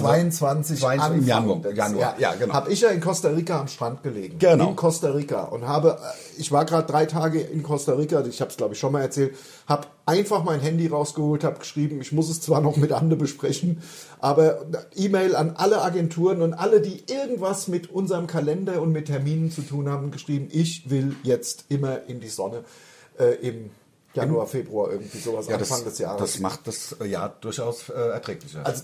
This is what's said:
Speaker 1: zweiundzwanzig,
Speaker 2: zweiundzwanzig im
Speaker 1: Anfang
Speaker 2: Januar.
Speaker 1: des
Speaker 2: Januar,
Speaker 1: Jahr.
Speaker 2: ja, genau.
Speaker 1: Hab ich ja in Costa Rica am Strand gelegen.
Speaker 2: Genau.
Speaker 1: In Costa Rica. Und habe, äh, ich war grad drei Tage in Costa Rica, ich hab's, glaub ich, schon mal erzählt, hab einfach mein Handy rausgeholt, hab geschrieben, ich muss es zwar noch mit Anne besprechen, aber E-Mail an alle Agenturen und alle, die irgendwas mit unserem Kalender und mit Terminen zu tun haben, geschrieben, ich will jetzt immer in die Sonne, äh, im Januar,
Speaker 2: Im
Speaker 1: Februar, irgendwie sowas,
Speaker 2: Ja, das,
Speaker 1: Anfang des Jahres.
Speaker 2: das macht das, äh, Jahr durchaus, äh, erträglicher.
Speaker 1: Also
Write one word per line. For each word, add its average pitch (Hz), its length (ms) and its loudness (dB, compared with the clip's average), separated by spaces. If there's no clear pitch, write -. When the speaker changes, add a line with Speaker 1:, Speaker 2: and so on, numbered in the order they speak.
Speaker 1:
zweiundzwanzig, 156 720 2
Speaker 2:
zweiundzwanzig 139 480 2
im 123 60 6
Speaker 1:
Anfang 110 160 4
Speaker 2:
Januar. 90 120 0
Speaker 1:
des 101 160 -4
Speaker 2:
Januar, 104 240 2
Speaker 1:
Jahr. 120 180 0
Speaker 2:
ja, 95 160 2
genau. 104 180 -2
Speaker 1:
Hab 135 160 2
ich 202 100 2
ja 233 100 8
in 175 120 0
Costa 170 280 0
Rica 165 300 0
am 135 80 -4
Strand 123 340 -6
gelegen. 117 380 -8
Speaker 2:
Genau. 170 300 8
Speaker 1:
In 196 80 -2
Costa - 320 2
Rica. 139 340 -2
Und 117 240 -8
habe, 151 340 4
äh, - 380 -12
ich 143 140 -4
war 147 100 6
grad 165 260 0
drei 151 160 4
Tage 160 360 0
in 156 200 -4
Costa 143 320 -2
Rica, 147 320 2
ich 120 160 -6
hab's, 131 140 -4
glaub 107 160 -2
ich, 104 80 -10
schon 135 140 0
mal 143 80 0
erzählt, 135 340 0
hab 147 200 0
einfach 196 400 2
mein 156 160 0
Handy 165 260 2
rausgeholt, 147 560 0
hab 147 160 -2
geschrieben, 147 400 -2
ich 131 140 -8
muss 160 160 2
es 165 100 -4
zwar 147 220 2
noch 147 160 2
mit 143 160 4
Anne 160 240 4
besprechen, 151 640 -2
aber 147 440 4
E-Mail 190 400 2
an 160 220 2
alle 196 240 4
Agenturen 175 600 0
und 165 120 2
alle, 202 260 6
die 185 320 -4
irgendwas 214 560 -2
mit 175 220 -4
unserem 180 380 -2
Kalender 165 540 -2
und 160 120 2
mit 151 140 -4
Terminen 151 440 0
zu 151 120 -8
tun 143 260 -4
haben, 139 220 -4
geschrieben, 139 380 -6
ich 165 400 -2
will 139 240 0
jetzt - 440 -2
immer 139 400 -2
in 123 140 -10
die 113 80 -14
Sonne, 107 340 -6
äh, 120 160 4
im 113 260 -8
Januar, 127 300 0
Speaker 2:
Im 104 60 -6
Speaker 1:
Februar, 104 420 -2
irgendwie 101 280 -8
sowas, 110 280 -6
Speaker 2:
Ja, 110 100 -2
das, 101 140 -2
Speaker 1:
Anfang 120 140 -4
des 107 140 -10
Jahres. 101 200 -4
Speaker 2:
das 98 220 -2
macht 95 260 -6
das, - 320 -10
äh, 110 60 -6
Jahr 101 340 -6
durchaus, 117 480 -6
äh, - 60 -12
erträglicher. 113 720 -6
Speaker 1:
Also - 180 -4